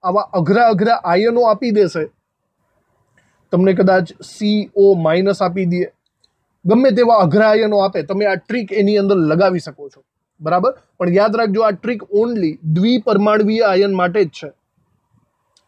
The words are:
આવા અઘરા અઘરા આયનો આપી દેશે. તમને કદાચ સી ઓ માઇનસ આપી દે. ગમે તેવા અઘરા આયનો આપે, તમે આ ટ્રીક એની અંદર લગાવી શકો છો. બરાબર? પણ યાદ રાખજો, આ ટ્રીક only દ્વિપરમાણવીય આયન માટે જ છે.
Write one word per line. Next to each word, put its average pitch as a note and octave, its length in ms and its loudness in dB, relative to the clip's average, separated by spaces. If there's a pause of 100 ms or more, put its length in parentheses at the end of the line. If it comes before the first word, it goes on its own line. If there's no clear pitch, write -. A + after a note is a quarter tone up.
આવા F#3 180 -2
અઘરા G3 480 0
અઘરા G#3+ 260 0
આયનો G#3+ 460 0
આપી A#3 300 0
દેશે. F3 400 0 (1400)
તમને F#3 200 2
કદાચ F#3 400 0 (100)
સી G#3 540 -4
ઓ G3 180 6
માઇનસ F3+ 480 0
આપી F#3 220 -4
દે. F3+ 280 -4 (720)
ગમે A#3+ 260 4
તેવા A#3 240 2
અઘરા G#3 360 2
આયનો G#3+ 280 0
આપે, F#3+ 240 -2
તમે G3 220 -4
આ G3 100 0
ટ્રીક G#3+ 380 -8
એની G#3 240 0
અંદર G3 200 0
લગાવી F3 420 0
શકો C#3+ 300 -14
છો. - 160 -20 (360)
બરાબર? F3 320 -2 (260)
પણ F3+ 140 -2
યાદ G#3 240 2
રાખજો, A3 260 -2
આ G#3+ 80 2
ટ્રીક G#3+ 320 -8 (120)
only G#3+ 500 -2
દ્વિપરમાણવીય G#3+ 960 0
આયન G3 340 2
માટે F3+ 300 0
જ D#3+ 40 -6
છે. C#3 240 -16 (1160)